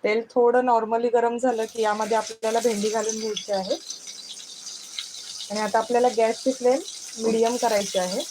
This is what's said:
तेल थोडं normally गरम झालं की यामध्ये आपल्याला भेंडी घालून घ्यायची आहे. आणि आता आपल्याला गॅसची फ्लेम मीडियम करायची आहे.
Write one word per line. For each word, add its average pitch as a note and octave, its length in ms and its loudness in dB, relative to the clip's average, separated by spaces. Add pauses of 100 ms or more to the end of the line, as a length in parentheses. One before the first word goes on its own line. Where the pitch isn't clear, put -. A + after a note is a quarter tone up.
तेल A3 140 2 (100)
थोडं A#3+ 340 4
normally A#3 480 2
गरम A#3 260 4
झालं A#3 280 0
की A3 160 -4
यामध्ये G#3+ 340 0
आपल्याला A3 440 0
भेंडी G#3+ 300 2
घालून A3 280 -2
घ्यायची G#3 360 -4
आहे. G3 220 -2 (1700)
आणि G#3 100 -2
आता G#3+ 180 2
आपल्याला A#3+ 380 4
गॅसची A3+ 360 2
फ्लेम B3+ 280 2 (360)
मीडियम A3+ 420 2
करायची G#3 400 0
आहे. F#3 320 -2